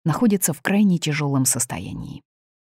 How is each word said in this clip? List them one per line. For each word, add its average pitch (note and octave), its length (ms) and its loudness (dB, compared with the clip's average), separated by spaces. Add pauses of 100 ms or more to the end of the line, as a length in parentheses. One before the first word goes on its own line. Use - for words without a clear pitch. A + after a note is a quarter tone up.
находится F#3+ 500 2
в - 80 -14
крайне G3 380 4
тяжёлом C#3+ 460 0
состоянии». - 760 -6 (540)